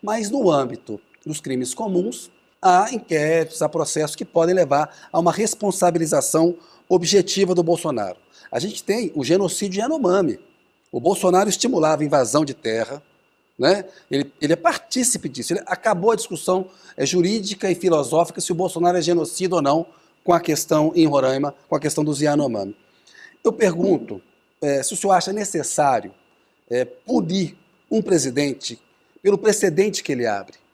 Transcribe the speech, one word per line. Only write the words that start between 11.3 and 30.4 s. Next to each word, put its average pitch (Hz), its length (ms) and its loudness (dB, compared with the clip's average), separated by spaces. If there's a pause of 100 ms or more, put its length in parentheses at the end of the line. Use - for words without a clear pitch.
estimulava 156 540 0
a - 20 0
invasão 143 400 2
de 139 80 -8
terra, 117 480 -4 (580)
né? 185 260 2 (260)
Ele, 139 200 -2 (100)
ele 151 120 2
é 170 40 2
partícipe 247 720 -2
disso. 135 240 -8
Ele 196 140 -4
acabou 196 440 0
a 226 60 2
discussão, 185 500 -4 (300)
é, 143 100 -2
jurídica 196 640 0
e 175 40 2
filosófica 165 680 0
se - 100 -6
o 175 40 0
Bolsonaro 175 440 0
é 170 40 -2
genocida 175 520 -2
ou 165 80 2
não 151 240 0 (380)
com 175 80 4
a 170 80 4
questão 156 540 0
em 165 120 6
Roraima, 139 480 0 (140)
com 165 80 -2
a 143 40 0
questão 151 240 -2
dos 147 160 -2
Yanomami. 135 560 0 (680)
Eu 220 80 2
pergunto, 165 680 0 (400)
é, 139 220 0
se - 120 -4
o - 20 -4
senhor 196 160 2
acha 185 200 2
necessário, 143 800 -2 (560)
é, 123 160 0
punir 190 720 -2 (340)
um 220 100 2
presidente 135 800 -2 (440)
pelo 196 140 4
precedente 202 680 0
que - 100 -4
ele 120 140 -2
abre. 101 280 -6 (200)